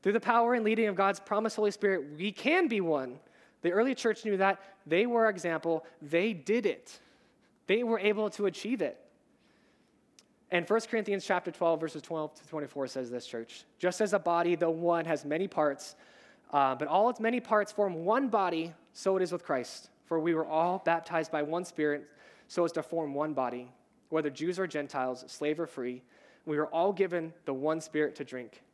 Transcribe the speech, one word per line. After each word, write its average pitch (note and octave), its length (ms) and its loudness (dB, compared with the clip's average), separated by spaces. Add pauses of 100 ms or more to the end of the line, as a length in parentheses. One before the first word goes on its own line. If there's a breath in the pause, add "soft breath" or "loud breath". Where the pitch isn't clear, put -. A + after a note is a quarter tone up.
Through G3 100 2
the A3 80 2
power A#3 340 4
and A#3 100 0
leading A3 220 2
of G3+ 80 -2
God's G3 240 2
promised G#3+ 380 -2
Holy G#3 160 2
Spirit, D#3 440 0
we F#3+ 140 -4
can D#4+ 380 2
be G#3+ 120 0
one. C#3 380 -2 (440 soft breath)
The F3 100 0
early A#3+ 220 2
church - 300 -2
knew G3+ 120 0
that. G3 240 2 (260 loud breath)
They F3 200 2
were A#3 180 2
our G#3+ 60 4
example. E3 540 -2 (160 loud breath)
They E3+ 320 0
did G#3 340 0
it. - 340 -4 (680 soft breath)
They A3 160 2
were A3+ 160 0
able G#3 320 0
to G#3 160 -2
achieve G#3 360 -2
it. - 180 -4 (1500 soft breath)
And F3 120 2
First A3 240 0
Corinthians G3+ 360 -2
chapter F3+ 260 -2
twelve, E3 300 2
verses D#3 220 -6
twelve D#3 340 -6
to - 100 -20
twenty-four C#3+ 400 -6
says B2+ 240 -6
this, A#2+ 160 -8
church, - 380 -12 (160)
"Just F3+ 200 0
as G3+ 120 2
a G3+ 80 2
body, E3+ 340 2
though E3 160 2
one, E3+ 340 0
has D#3 200 -2
many D#3+ 240 -2
parts, D3 480 0 (560 loud breath)
uh, C3+ 240 4
but D3+ 100 -4
all G3 240 4
its A#3+ 80 -6
many A#3 220 0
parts G#3+ 320 0
form F3+ 320 0
one A#3+ 240 2
body, E3+ 440 0 (200)
so F#3+ 240 0
it F#3 80 2
is E3+ 80 -4
with F3 100 -6
Christ. - 480 -4 (140)
For E3 160 0
we E3 140 2
were D#3 120 0
all E3+ 320 2
baptized E3 540 0
by D3+ 100 0
one E3 220 -2
Spirit, D3 440 -2 (380 loud breath)
so - 180 0
as E3 80 0
to D#3 120 -4
form D#3+ 280 -4
one D3+ 220 -2
body, B2 380 -4 (380)
whether D#3 200 0
Jews E3+ 300 -4
or F#3+ 80 -2
Gentiles, C#3 580 -4
slave D3+ 320 -2
or E3 80 -2
free. B2+ 340 -6 (440 soft breath)
We D3+ 140 -2
were D#3 100 0
all F3+ 240 2
given E3+ 420 -2 (100)
the C#3 100 -2
one D#3 260 0
Spirit D3+ 340 -2
to C#3+ 100 -10
drink. B2 380 -12 (120)